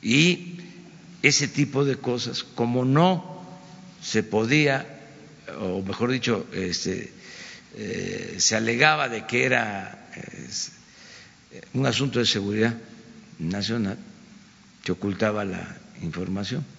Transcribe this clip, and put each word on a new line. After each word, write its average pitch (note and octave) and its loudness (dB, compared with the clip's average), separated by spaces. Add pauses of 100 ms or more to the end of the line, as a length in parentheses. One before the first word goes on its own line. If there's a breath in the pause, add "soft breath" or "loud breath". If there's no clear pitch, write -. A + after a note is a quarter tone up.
y D#3+ 4 (600)
ese C#3+ 6
tipo C#3+ 2
de C3+ 2
cosas, A#2+ -2
como B2 0
no E3+ 4 (600)
se G#2+ 0
podía, C3+ 2 (720)
o F#2+ -2
mejor G#2+ 0
dicho, A#2+ 0
este, - -2 (640 loud breath)
eh, F#2 -6
se - 2
alegaba B2+ 2
de A2 -6
que B2 2
era, A2 -2
es, - -10 (1000 loud breath)
un C3 0
asunto B2 2
de A#2 4
seguridad G#2+ 2 (640)
nacional, G2 -2 (840)
se - -2
ocultaba G#2 0
la F2+ -6 (240)
información. F#2+ -4 (140)